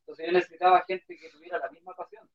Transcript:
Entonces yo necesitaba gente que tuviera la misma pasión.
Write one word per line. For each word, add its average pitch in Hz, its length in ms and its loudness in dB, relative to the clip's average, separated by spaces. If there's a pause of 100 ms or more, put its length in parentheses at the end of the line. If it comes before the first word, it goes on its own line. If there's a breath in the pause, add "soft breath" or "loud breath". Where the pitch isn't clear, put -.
Entonces - 260 -12
yo 170 40 -2
necesitaba 180 560 2
gente 180 300 -10
que 160 120 -20
tuviera 165 280 -12
la 170 140 -8
misma 175 240 -20
pasión. - 400 -18